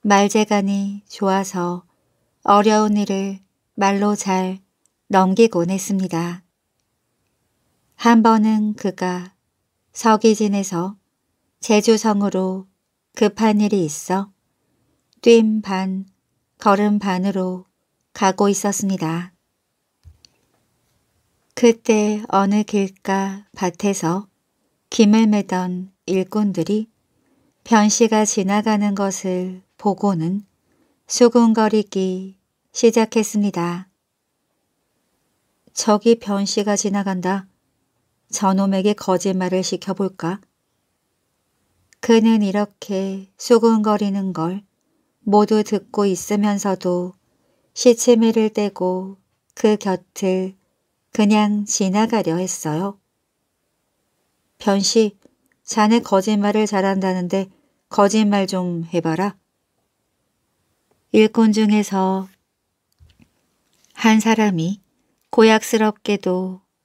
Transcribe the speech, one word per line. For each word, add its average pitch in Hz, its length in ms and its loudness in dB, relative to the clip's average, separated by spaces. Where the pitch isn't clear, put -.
말재간이 202 1040 0
좋아서 190 760 -4
어려운 208 520 4
일을 196 440 -4
말로 202 400 0
잘 190 460 -4
넘기곤 190 640 2
했습니다. 185 760 -6
한 233 260 4
번은 214 520 2
그가 185 600 -6
서귀진에서 208 1040 0
제주성으로 202 1080 0
급한 214 440 2
일이 202 240 0
있어 185 460 -4
뜀 220 420 6
반, 190 440 -6
걸음 208 420 2
반으로 185 640 -4
가고 190 360 0
있었습니다. 190 840 -4
그때 214 760 2
어느 196 340 2
길가 196 840 -4
밭에서 185 720 -4
김을 226 360 4
매던 190 680 -4
일꾼들이 190 800 -2
변씨가 214 600 2
지나가는 208 680 -2
것을 185 680 -6
보고는 196 640 -2
수군거리기 214 1300 2
시작했습니다. 208 1160 0
"저기 220 460 2
변씨가 202 580 -4
지나간다. 196 720 -4
저놈에게 196 640 0
거짓말을 185 680 -2
시켜볼까?" 185 800 -6
그는 226 420 2
이렇게 196 960 -6
수군거리는 208 960 0
걸 175 280 -6
모두 208 440 2
듣고 202 400 -4
있으면서도 190 1120 -2
시치미를 226 800 2
떼고 196 680 -6
그 214 240 0
곁을 190 760 -4
그냥 208 520 2
지나가려 202 720 -2
했어요. 180 640 -6
"변씨, 202 580 0
자네 220 360 2
거짓말을 208 680 0
잘한다는데 190 840 -2
거짓말 202 580 2
좀 180 460 -4
해봐라." 170 440 -2
일꾼 214 400 4
중에서 196 760 0
한 220 260 4
사람이 208 600 0
고약스럽게도 214 1300 0